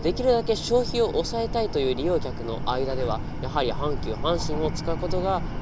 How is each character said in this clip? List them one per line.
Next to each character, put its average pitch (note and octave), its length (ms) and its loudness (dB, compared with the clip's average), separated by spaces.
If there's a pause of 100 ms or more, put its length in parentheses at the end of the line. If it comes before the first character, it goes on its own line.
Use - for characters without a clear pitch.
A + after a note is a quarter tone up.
で G3 80 2
き - 100 -2
る B3+ 100 4
だ A#3 120 4
け A3 140 2
消 A#3+ 280 2
費 A#3 160 0
を G3+ 100 2
抑 - 320 0
え A3+ 40 -2
た A#3 140 0
い G#3+ 80 0
と D#3 100 0
い C3 140 2
う - 20 0
利 C3 100 -2
用 F3 140 2
客 D#3+ 240 -4
の A#2 220 -2
間 C3 300 0
で C3 100 0
は、 A2 160 0 (200)
や C3 60 -4
は C#3+ 160 0
り A#2+ 80 0
阪 C#3+ 320 0
急、 - 100 -2
阪 E3 320 0
神 D#3 200 0
を D3+ 60 0
使 - 200 -2
う D#3+ 60 0
こ F3 100 -2
と F3+ 140 2
が、 F#3 200 0 (200)